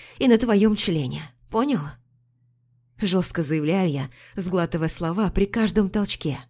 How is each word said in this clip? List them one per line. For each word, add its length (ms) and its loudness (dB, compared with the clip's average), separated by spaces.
и 80 2
на 100 8
твоём 380 4
члене, 460 -2
понял?" 300 0
Жёстко 440 -2
заявляю 460 0
я, 200 -4
сглатывая 540 -2
слова 400 -2
при 160 2
каждом 440 0
толчке. 500 -4